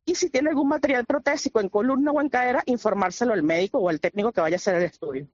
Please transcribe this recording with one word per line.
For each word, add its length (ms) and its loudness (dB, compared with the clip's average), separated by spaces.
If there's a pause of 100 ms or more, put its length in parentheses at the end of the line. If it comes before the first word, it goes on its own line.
y 100 -2
si 160 -2
tiene 200 0
algún 180 0
material 360 0
protésico 560 0
en 100 -2
columna 420 2
o 80 2
en 80 0
cadera, 380 0
informárselo 640 0
al 100 2
médico 360 0
o 100 2
al 100 0
técnico 320 -2
que 100 -2
vaya 140 0
a 40 -2
hacer 180 0
el 80 2
estudio. 500 -8